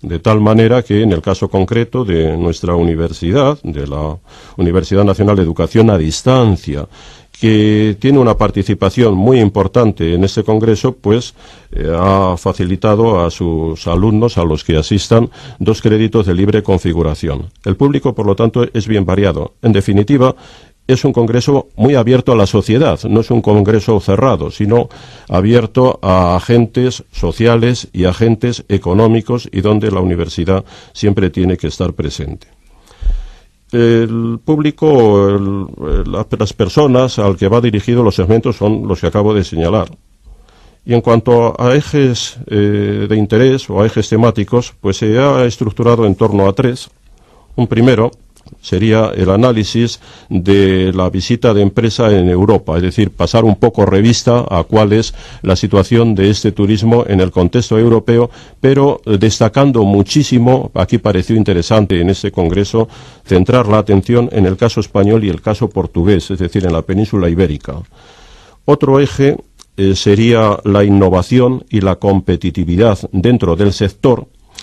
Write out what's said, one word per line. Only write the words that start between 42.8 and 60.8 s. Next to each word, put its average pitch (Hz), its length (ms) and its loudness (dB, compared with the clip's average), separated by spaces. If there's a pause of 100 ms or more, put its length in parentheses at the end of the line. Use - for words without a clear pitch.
de 107 80 0
interés 117 540 0
o 92 100 0
a 107 60 4
ejes 110 220 -2
temáticos, 113 720 0
pues 98 180 -4
se 110 200 0
ha 131 280 2
estructurado 117 580 0
en 98 100 2
torno 101 320 0
a 95 60 2
tres. 127 380 -2 (640)
Un 120 100 0
primero 113 460 2 (480)
sería 110 540 0
el 92 160 0
análisis 117 720 0 (280)
de 95 640 2
la 92 140 0
visita 110 460 0
de 101 80 2
empresa 110 520 0
en 90 140 4
Europa, 92 480 2
es 87 60 0
decir, 92 280 -2
pasar 110 340 0
un 104 120 4
poco 110 300 0
revista 117 640 2
a 85 160 -2
cuál 107 280 2
es 110 220 0 (280)
la 92 140 0
situación 107 580 2
de 95 140 2
este 107 240 0
turismo 110 540 0
en 95 140 2
el 92 100 0
contexto 110 480 0
europeo, 117 520 2 (300)
pero, 139 460 2
eh, 107 120 0
destacando 113 640 2
muchísimo, 117 880 0
aquí - 240 0